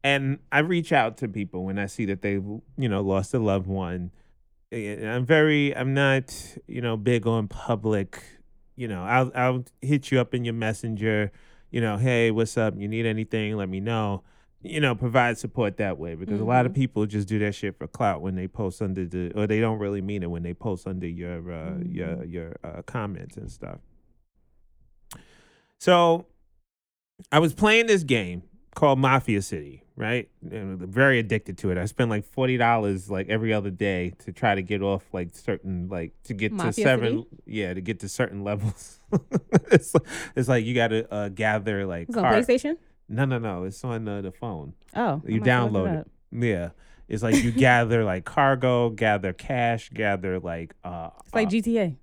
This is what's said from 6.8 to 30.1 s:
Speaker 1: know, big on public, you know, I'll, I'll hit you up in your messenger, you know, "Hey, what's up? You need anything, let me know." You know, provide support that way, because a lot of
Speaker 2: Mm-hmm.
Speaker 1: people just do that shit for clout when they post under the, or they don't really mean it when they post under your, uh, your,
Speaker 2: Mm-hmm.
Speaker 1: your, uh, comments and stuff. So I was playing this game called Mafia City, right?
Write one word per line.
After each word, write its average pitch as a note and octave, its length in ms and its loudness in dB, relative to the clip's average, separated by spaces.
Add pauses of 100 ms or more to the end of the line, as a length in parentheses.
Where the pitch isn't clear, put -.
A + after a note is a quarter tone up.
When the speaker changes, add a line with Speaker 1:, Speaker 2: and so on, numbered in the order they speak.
Speaker 1:
know, A2+ 160 -2
big A2+ 300 2
on A2+ 200 0
public, G#2+ 720 -2 (540)
you A#2+ 120 -8
know, F#2 160 -6
I'll, B2 320 2
I'll B2+ 300 0 (160)
hit C#3 300 0
you C3 80 4
up A#2+ 140 0
in B2 120 -2
your A#2 80 -2
messenger, A2 760 0 (400)
you A#2+ 100 0
know, G#2+ 160 0
"Hey, A#2 340 4
what's A2 260 0
up? A2 200 2
You G2+ 100 -6
need A2+ 180 -2
anything, A2 520 -2
let G2 120 -2
me F#2+ 100 -4
know." G#2 440 -2 (380)
You D#3 200 -6
know, B2+ 140 2
provide A#2+ 420 2
support - 400 -2
that F#2+ 200 -2
way, E2 180 -8
because G2+ 260 -4
a - 20 -2
lot B2 220 4
of - 60 0
Speaker 2:
Mm-hmm. C3+ 100 0
Speaker 1:
people G#2+ 240 0
just G2+ 220 -2
do G#2+ 120 0
that G#2 160 0
shit G2 220 -6
for D#2 100 -8
clout F#2+ 340 -2
when F#2 140 -4
they F#2 120 -4
post F#2+ 340 -6
under F#2 240 -2
the, F2+ 300 -4
or G#2 120 0
they G#2+ 120 2
don't A2+ 200 0
really G2+ 220 -2
mean G2 220 -4
it E2+ 80 -4
when E2+ 120 -6
they F2 100 -6
post F#2+ 340 -6
under F#2 200 -6
your, F2 440 -8
uh, E2+ 340 -8
your, F2 220 -6
Speaker 2:
Mm-hmm. E2+ 220 -8
Speaker 1:
your, E2+ 340 -10
uh, E2 180 -12
comments G2+ 560 -10
and G#2+ 140 -14
stuff. - 280 -14 (2000)
So F3 460 6 (1080)
I D3 80 6
was D#3+ 140 4
playing A3 340 6
this G3 160 4
game F#2+ 400 0 (300)
called C#3 260 4
Mafia C3 420 4
City, D2 420 -10 (120)
right? A2+ 340 -4 (120)